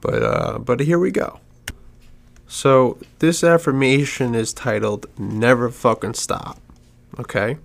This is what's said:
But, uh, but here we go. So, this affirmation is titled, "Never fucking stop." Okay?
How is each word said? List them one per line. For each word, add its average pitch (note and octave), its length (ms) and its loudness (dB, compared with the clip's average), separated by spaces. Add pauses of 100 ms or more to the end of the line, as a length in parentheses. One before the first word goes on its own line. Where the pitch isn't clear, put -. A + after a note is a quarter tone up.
But, - 220 -2
uh, A2 360 -2
but A#2+ 220 -2
here E3 180 0
we F#3 120 0
go. - 300 -6 (1040)
So, C3 520 2 (220)
this E3 240 2
affirmation C3+ 920 2
is A2 180 -2
titled, G#2+ 540 -4 (100)
"Never A#2 540 2
fucking A2+ 440 -2
stop." - 460 -8 (560)
Okay? A#2 480 -4